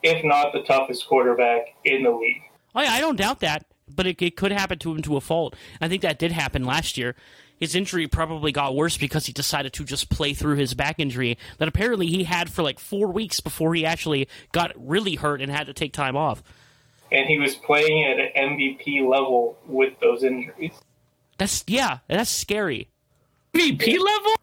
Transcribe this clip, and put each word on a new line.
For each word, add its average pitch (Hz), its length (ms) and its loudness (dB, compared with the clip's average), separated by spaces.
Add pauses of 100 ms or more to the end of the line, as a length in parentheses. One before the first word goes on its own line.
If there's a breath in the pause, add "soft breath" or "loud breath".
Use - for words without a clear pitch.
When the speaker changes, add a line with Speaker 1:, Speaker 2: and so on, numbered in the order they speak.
Speaker 1:
if 160 220 4
not 143 280 4
the 139 100 -4
toughest 127 440 0
quarterback 120 680 4 (100)
in 135 180 0
the 123 80 4
league. 113 320 -2 (320)
Speaker 2:
Oh, 262 80 0
yeah, 269 100 2
I 240 80 2
don't 302 160 0
doubt 208 240 -2
that, 151 260 -4 (220)
but 165 180 -2
it, 185 140 -2
it 175 160 0
could 196 160 0
happen 190 280 -2
to 165 120 -6
him 156 100 -4
to 147 140 -2
a 139 40 0
fault. 165 340 -2 (260 loud breath)
I 160 80 -2
think 185 140 -2
that 160 160 0
did 170 140 0
happen 135 320 -2
last 135 340 -2
year. 123 160 -4 (460 soft breath)
His 165 160 -2
injury 180 320 -2
probably 160 420 -2
got 139 240 0
worse 160 240 0
because 147 280 -2
he 127 60 -10
decided 139 420 -4
to 151 100 -8
just 135 260 -4
play 143 240 0
through 147 220 0
his 131 180 0
back 143 240 -2
injury 123 400 -2 (200 loud breath)
that 156 100 0
apparently 196 400 0
he 180 160 0
had 170 260 -2
for, - 140 -2
like, 135 160 -4
four 202 320 -2
weeks 196 260 -2
before 160 360 0
he 160 120 2
actually 156 420 0 (220 loud breath)
got 170 260 0
really 170 380 -2
hurt 143 260 -2
and 139 120 -6
had 147 160 -4
to 139 40 -14
take 147 200 -6
time 135 240 -2
off. 143 260 0 (680 soft breath)
Speaker 1:
And 135 160 2
he 151 100 2
was 135 160 0
playing 151 500 2
at 131 140 0
an 135 160 0
M 139 220 0
V 135 260 -2
P 143 200 -2
level 123 540 2 (100)
with 131 340 2
those 120 240 2
injuries. 131 480 -4 (680)
Speaker 2:
That's, - 300 -2
yeah, 202 300 0 (100)
that's 214 220 0
scary. 180 580 -4 (680)
Speaker 3:
M 330 60 4
V 294 160 4
P 277 220 4
level? 415 340 2 (100)